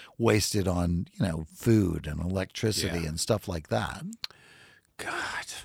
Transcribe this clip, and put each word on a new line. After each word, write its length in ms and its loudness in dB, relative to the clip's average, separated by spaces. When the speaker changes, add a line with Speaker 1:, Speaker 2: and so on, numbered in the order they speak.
Speaker 1:
waste 380 4
it 120 2
on, 400 2
you 80 0
know, 260 -4
food 540 4
and 120 -4
electricity 800 -2
Speaker 2:
Yeah. 80 -2
Speaker 1:
and 100 -6
stuff 280 -2
like 200 -4
that. 360 -4
Speaker 2:
God, 460 -6